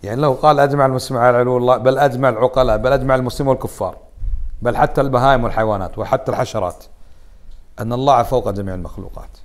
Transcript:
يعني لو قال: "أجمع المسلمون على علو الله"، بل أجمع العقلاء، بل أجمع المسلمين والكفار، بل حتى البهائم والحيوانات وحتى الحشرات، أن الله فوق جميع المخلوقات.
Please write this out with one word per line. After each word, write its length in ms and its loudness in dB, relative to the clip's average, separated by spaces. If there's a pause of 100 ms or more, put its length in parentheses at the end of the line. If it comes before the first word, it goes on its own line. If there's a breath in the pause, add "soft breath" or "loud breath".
يعني 180 -6
لو 120 2
قال: 280 4
"أجمع 260 4
المسلمون 360 -2
على 140 4
علو 200 2
الله"، 200 4
بل 220 2
أجمع 300 2
العقلاء، 480 2
بل 160 0
أجمع 220 0
المسلمين 360 -2
والكفار، 460 -4 (680)
بل 140 -2
حتى 240 2
البهائم 440 2
والحيوانات 540 -2
وحتى 320 -2
الحشرات، 540 -4 (960)
أن 120 -4
الله 300 4
فوق 280 -2
جميع 240 -6
المخلوقات. 560 -12 (140)